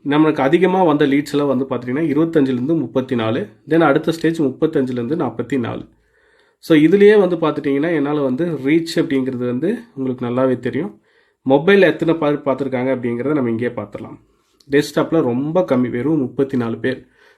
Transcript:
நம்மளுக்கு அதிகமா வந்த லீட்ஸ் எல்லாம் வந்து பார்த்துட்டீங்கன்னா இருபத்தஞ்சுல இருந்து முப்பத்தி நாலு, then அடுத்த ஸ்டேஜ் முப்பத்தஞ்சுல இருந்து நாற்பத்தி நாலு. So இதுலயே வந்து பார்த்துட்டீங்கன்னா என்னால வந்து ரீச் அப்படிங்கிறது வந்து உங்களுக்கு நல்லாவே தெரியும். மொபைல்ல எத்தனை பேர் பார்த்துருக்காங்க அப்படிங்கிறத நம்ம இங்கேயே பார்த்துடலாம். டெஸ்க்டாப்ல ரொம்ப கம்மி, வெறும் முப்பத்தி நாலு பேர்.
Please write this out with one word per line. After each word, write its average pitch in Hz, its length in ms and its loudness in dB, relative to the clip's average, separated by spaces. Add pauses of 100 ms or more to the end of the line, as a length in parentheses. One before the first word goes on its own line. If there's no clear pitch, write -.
நம்மளுக்கு 147 360 2
அதிகமா 180 420 2
வந்த 147 240 2
லீட்ஸ் 143 260 0
எல்லாம் 143 140 0
வந்து 131 180 0
பார்த்துட்டீங்கன்னா 127 400 -6
இருபத்தஞ்சுல 151 480 0
இருந்து 127 220 -2
முப்பத்தி 131 420 -2
நாலு, 117 320 -2 (200)
then 165 120 2
அடுத்த 156 320 4
ஸ்டேஜ் 165 300 -2
முப்பத்தஞ்சுல 135 480 -2
இருந்து 123 260 -4
நாற்பத்தி 135 420 -4
நாலு. 117 300 -6 (680)
So 160 200 4
இதுலயே 202 400 8
வந்து 175 180 2
பார்த்துட்டீங்கன்னா 147 580 -2
என்னால 147 260 -2
வந்து 135 260 -2
ரீச் 156 480 -2
அப்படிங்கிறது 131 520 -2
வந்து 147 360 -2 (120)
உங்களுக்கு 127 320 -6
நல்லாவே 127 320 0
தெரியும். 127 420 -8 (460)
மொபைல்ல 160 340 4
எத்தனை 160 340 2
பேர் 147 240 -2
பார்த்துருக்காங்க 131 600 -2
அப்படிங்கிறத 120 360 -4
நம்ம 123 160 -2
இங்கேயே 117 220 -4
பார்த்துடலாம். - 460 -12 (520)
டெஸ்க்டாப்ல 147 520 0
ரொம்ப 139 380 -2
கம்மி, 127 300 0
வெறும் 139 300 -2
முப்பத்தி 135 360 -4
நாலு 113 220 -4
பேர். 127 280 -6 (320)